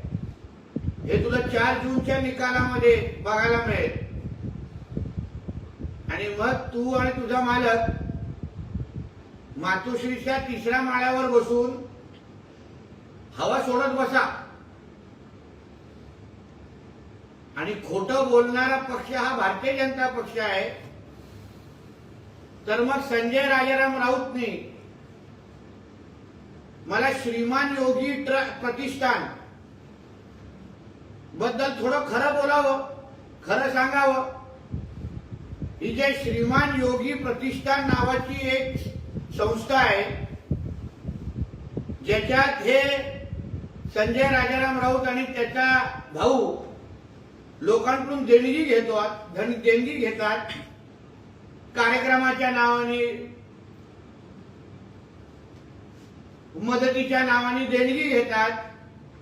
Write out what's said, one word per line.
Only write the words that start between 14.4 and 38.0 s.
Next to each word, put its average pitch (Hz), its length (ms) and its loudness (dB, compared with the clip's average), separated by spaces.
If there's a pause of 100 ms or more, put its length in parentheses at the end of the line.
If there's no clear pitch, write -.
आणि 165 160 -4
खोटं 202 580 0
बोलणारा 247 460 4
पक्ष 240 360 -6
हा 247 240 0
भारतीय 233 400 0
जनता 262 300 0
पक्ष 226 320 -4
आहे. 208 300 0 (2000)
तर 220 140 2
मग 269 200 2
संजय 240 480 2
राजाराम 262 540 4
राऊतनी 240 680 0 (2250)
मला 240 260 2
श्रीमान 240 680 0
योगी 262 460 2
ट्र-, 262 360 0
प्रतिष्ठान 247 640 0 (2000)
बद्दल 240 460 0
थोडं 269 280 2
खरं 269 260 2
बोलावं, 285 440 4 (680)
खरं 254 260 2
सांगावं. 262 500 2 (1600)
ही 233 140 -4
जे 277 180 2 (100)
श्रीमान 254 580 2
योगी 247 340 0
प्रतिष्ठान 269 720 -2
नावाची 262 640 0